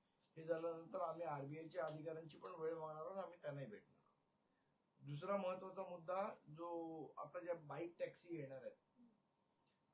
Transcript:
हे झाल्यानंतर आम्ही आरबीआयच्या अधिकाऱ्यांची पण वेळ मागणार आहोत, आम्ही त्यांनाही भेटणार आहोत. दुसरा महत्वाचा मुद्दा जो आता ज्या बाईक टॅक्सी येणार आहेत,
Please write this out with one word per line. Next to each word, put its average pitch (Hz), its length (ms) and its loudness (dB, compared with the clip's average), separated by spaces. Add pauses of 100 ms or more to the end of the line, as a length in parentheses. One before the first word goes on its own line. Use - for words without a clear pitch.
(380)
हे 160 60 -8
झाल्यानंतर 165 560 2
आम्ही 165 240 2
आरबीआयच्या 156 640 0
अधिकाऱ्यांची 156 520 -2
पण 185 140 -4
वेळ 160 220 2
मागणार 156 320 -2
आहोत, 190 120 0
आम्ही 175 240 -2
त्यांनाही 139 260 -2
भेटणार 101 300 -10
आहोत. - 1120 -18
दुसरा 180 280 4
महत्वाचा 185 460 2
मुद्दा 180 460 2 (200)
जो 165 540 -2 (140)
आता 151 220 -4
ज्या 170 140 2
बाईक 160 460 -2
टॅक्सी 175 360 -2
येणार 135 260 -4
आहेत, - 440 -8 (880)